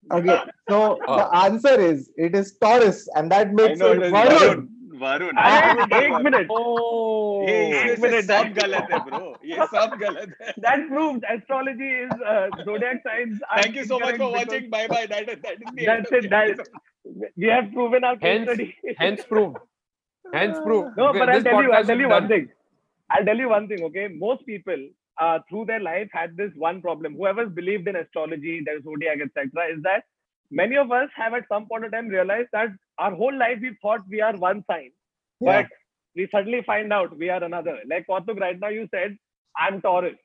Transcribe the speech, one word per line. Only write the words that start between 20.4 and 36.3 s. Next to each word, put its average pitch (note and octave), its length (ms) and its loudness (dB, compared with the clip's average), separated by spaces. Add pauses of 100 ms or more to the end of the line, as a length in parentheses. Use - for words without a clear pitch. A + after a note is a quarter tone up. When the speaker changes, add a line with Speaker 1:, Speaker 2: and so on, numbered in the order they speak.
Speaker 2:
proved. A3 300 0
Speaker 4:
No, C4 100 4
Speaker 2:
Okay, C4 100 2
Speaker 4:
but B3 120 4
I'll B3 100 6
Speaker 2:
this A3+ 40 -4
Speaker 4:
tell G#3+ 180 4
you, F#3 100 4
I'll A3 100 8
Speaker 2:
podcast G#3 40 0
Speaker 4:
tell A3+ 100 2
Speaker 2:
is B3 60 0
Speaker 4:
you C#4 60 2
one G3+ 200 4
Speaker 2:
done. - 0 -
Speaker 4:
thing. F3+ 200 2 (640)
I'll F#3 220 6
tell A3 40 2 (100)
you - 20 -2
one G#3 200 2
thing, F#3 220 -6
okay? G3 180 -6 (200)
Most C4 180 -4
people, F3+ 400 -8 (340)
uh, E3 180 2 (100)
through G#3+ 180 -8
their A3 140 -4
life F#3+ 320 -6
had E3+ 240 -8
this G3+ 200 -6
one E3+ 240 -4
problem. D#3 360 -6
Whoever's G3 420 -2
believed F3+ 300 -4
in G3 80 -6
astrology, D#3+ 680 -8
their D3+ 180 -8
zodiac, D#3 440 -6
et - 100 -10
cetera, D3+ 380 -6
is D#3 80 -12
that F#3+ 220 -2 (460)
many F#3+ 260 -2
of C#4 140 0
us B3+ 260 0
have A3+ 180 -4
at A#3+ 180 -6
some G#3+ 160 -6
point A3+ 160 -8
of A3 80 -10
time A#3 160 -8
realized G3 440 -2
that A3 180 -2 (280)
our F#3+ 220 -2
whole C4+ 220 0
life A#3+ 180 -2
we've B3 220 -10
thought G#3+ 180 -2 (100)
we G#3+ 100 -4
are A3 160 0
one F#3 340 -2
sign, D3 200 -6 (500)
Speaker 1:
Yeah. G3 220 4
Speaker 4:
but - 80 -8 (460)
we F#3 160 -4